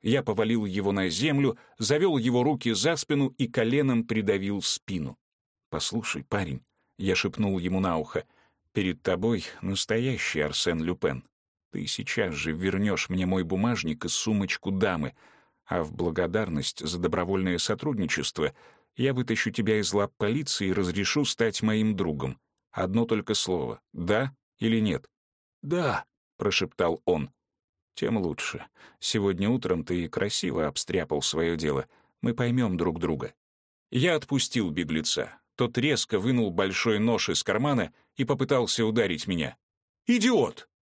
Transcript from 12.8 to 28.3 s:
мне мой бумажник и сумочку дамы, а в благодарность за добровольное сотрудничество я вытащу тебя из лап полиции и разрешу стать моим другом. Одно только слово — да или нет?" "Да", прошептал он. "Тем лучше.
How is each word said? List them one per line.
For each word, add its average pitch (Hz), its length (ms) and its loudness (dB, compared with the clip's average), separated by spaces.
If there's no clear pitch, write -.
мне 92 160 0
мой 92 180 2
бумажник 92 640 -2
и 85 40 -4
сумочку 98 640 0
дамы, 92 440 0
а 87 180 0
в 78 100 -6
благодарность 85 920 -2
за 85 140 -4
добровольное 90 600 0
сотрудничество 87 920 -2
я 131 160 2
вытащу 117 380 0
тебя 107 280 2
из 95 140 -2
лап 101 240 2
полиции 107 520 0
и 92 40 2
разрешу 98 520 2
стать - 360 0
моим 110 340 2
другом. 73 440 -2
Одно 98 340 0
только 107 280 0
слово — 73 480 -2
да 110 400 0
или 113 220 2
нет?" 95 300 0
"Да", 156 440 -2
прошептал 90 680 0
он. 76 260 0
"Тем - 240 -2
лучше. 85 480 -4